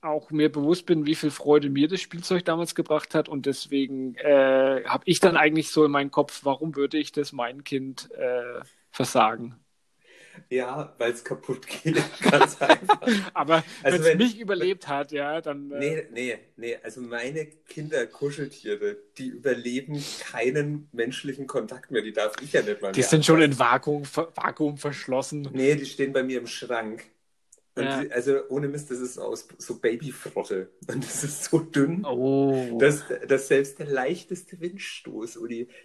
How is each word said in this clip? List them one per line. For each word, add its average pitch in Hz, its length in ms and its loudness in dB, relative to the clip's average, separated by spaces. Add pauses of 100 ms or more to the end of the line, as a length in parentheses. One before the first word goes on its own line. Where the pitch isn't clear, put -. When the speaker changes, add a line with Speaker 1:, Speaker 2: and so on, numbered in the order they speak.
Speaker 1:
auch 151 300 -4
mir 151 200 4
bewusst 147 340 0
bin, 156 200 2
wie 156 100 2
viel 151 160 -2
Freude 147 380 4
mir 139 180 2
das 185 140 -2
Spielzeug 175 420 -2
damals 165 320 -2
gebracht 151 400 -2
hat. 156 140 0
Und 139 160 -6
deswegen, 135 720 -4
äh, 135 680 6
hab - 220 -2
ich 180 160 4
dann 170 160 6
eigentlich 156 340 2
so 156 140 6
in 143 60 4
meinem 139 200 0
Kopf, - 320 0
warum 143 320 -2
würde 139 220 -2
ich 147 160 -4
das 143 180 -4
mein 131 320 -6
Kind, 135 480 -8
äh, 123 480 -4 (320)
versagen? 117 640 0 (920)
Speaker 2:
Ja, 127 480 -4
weil's 117 260 -2
kaputt - 440 -8
geht, - 280 -2 (160)
<laughs> - 180 -14
ganz - 320 4
einfach. - 380 4 (340)
Speaker 1:
Aber 160 300 4 (180)
Speaker 2:
Also 170 180 4
Speaker 1:
wenn's 160 80 2
Speaker 2:
wenn 160 100 6
Speaker 1:
mich 220 240 2
überlebt 185 480 -2
hat, 143 240 -2
ja, 147 260 -2
dann, 143 320 -8
äh 143 80 -8
Speaker 2:
Nee, 151 320 -2
nee, 117 280 -6 (180)
nee. 117 260 -6
Also 113 160 -12
meine 123 460 -6
Kinder-Kuscheltiere, 139 1500 -6 (200)
die 131 100 -8
überleben 127 760 -4 (160)
keinen 147 720 -2
menschlichen 131 560 -6
Kontakt 123 440 -6
mehr. 117 100 0
Die 107 100 -8
darf 107 300 -2
ich 131 100 -14
ja 147 100 4
nicht 107 200 -2
mal 98 100 -4
Speaker 1:
Die 98 80 -2
Speaker 2:
mehr 123 100 4
Speaker 1:
sind 156 160 6
schon 160 160 8
Speaker 2:
anfassen. 147 120 6
Speaker 1:
in 135 60 -6
Vakuum 135 460 2
ver-, - 300 -4
Vakuum 147 420 -2
verschlossen. 139 760 -4
Speaker 2:
Nee, 135 220 4
die 139 100 -6
stehen 135 260 -4
bei 131 120 0
mir 131 160 -4
im 117 80 -12
Schrank. 113 580 -8 (720)
Und 120 100 -4
Speaker 1:
Ja. 135 180 -2
Speaker 2:
die, - 80 -8
also 135 380 0
ohne 143 180 -2
Mist, 147 240 -8
das 123 80 -6
ist 127 180 -8
aus 110 300 -8 (120)
so 113 200 -10
Babyfrotte. 107 920 -4 (160)
Und 127 160 -6
das - 200 -8
ist 147 220 -8
so 160 140 2
dünn, 160 460 0
Speaker 1:
Oh. 131 720 0
Speaker 2:
dass, 147 240 6 (240)
dass 131 200 2
selbst 139 320 2
der 151 80 -8
leichteste 160 720 -6
Windstoß, 160 800 -12
Uli, 117 300 -8 (180)